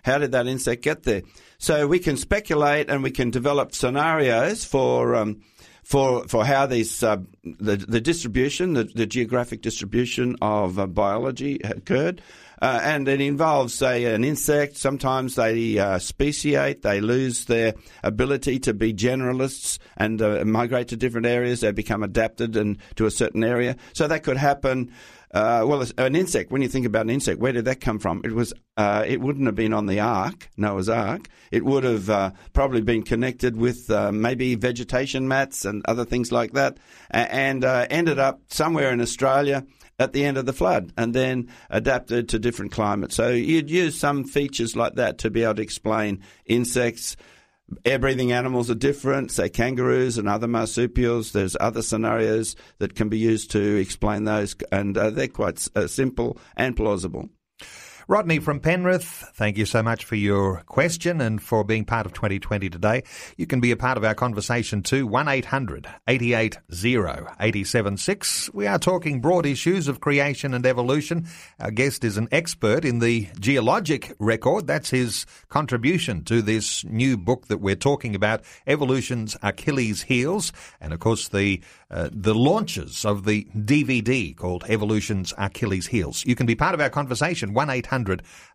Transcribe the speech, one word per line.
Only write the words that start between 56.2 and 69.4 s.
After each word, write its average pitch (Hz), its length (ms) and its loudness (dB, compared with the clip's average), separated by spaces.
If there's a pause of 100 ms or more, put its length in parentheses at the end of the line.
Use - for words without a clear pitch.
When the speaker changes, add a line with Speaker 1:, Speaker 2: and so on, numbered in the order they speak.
Speaker 1:
and 127 180 0
plausible. 95 540 -2 (800)
Speaker 2:
Rodney 180 300 2
from 143 220 -2
Penrith, 180 760 -2
thank 104 240 -2
you 107 80 2
so 113 160 0
much 113 240 -2
for 113 100 -4
your 98 520 0
question 170 540 0
and 110 200 0
for 110 220 0
being 110 220 0
part 113 200 -2
of - 80 -10
twenty 98 240 -2
twenty 98 320 -4
today. 104 320 0 (340)
You - 120 -6
can 127 140 0
be 120 100 4
a 117 40 2
part 127 220 0
of 104 60 -2
our 107 100 2
conversation 110 720 -2
too, 135 240 2
one 127 200 0
eight 135 180 0
hundred 131 420 -4 (200)
eight 123 140 2
eight 113 380 0 (120)
zero 90 540 0 (140)
eight 107 260 0
seven 101 320 0
six. - 560 -2
We 202 140 -4
are 196 100 0
talking 170 440 0
broad 156 260 2